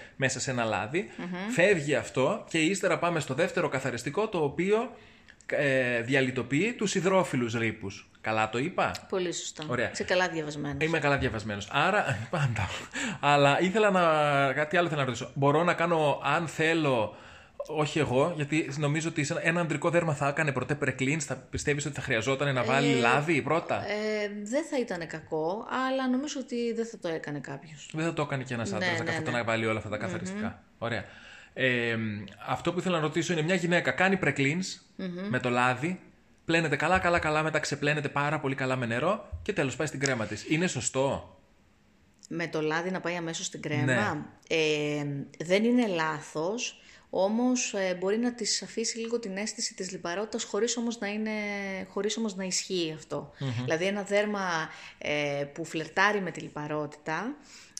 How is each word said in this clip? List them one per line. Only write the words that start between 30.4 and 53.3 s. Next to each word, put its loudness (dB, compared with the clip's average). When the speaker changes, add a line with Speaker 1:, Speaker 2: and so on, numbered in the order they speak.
Speaker 1:
Ωραία. -4
Ε, 2
αυτό -2
που -2
ήθελα 0
να 0
ρωτήσω 0
είναι, 0
μια 2
γυναίκα 2
κάνει 4
πρεκλίνς 0
Speaker 2:
Μμμ. -8
Speaker 1:
με 0
το 0
λάδι, 2
πλένεται 2
καλά, 4
καλά, 4
καλά, 2
μετά 0
ξεπλένεται 0
πάρα 0
πολύ -2
καλά -2
με -2
νερό 0
και -4
τέλος 0
πάει -2
στην -6
κρέμα 2
της. -8
Είναι 2
σωστό; -2
Speaker 2:
Με -4
το -2
λάδι 0
να -4
πάει -2
αμέσως -6
στην -10
κρέμα; 0
Speaker 1:
Ναι. 2
Speaker 2:
Ε, 2
δεν 4
είναι 4
λάθος, -2
όμως, 2
ε, 0
μπορεί 2
να 0
της -2
αφήσει -4
λίγο -4
την -6
αίσθηση -6
της -8
λιπαρότητας, -4
χωρίς 0
όμως -4
να -6
είναι, -4
χωρίς -2
όμως -4
να -6
ισχύει -2
αυτό. -10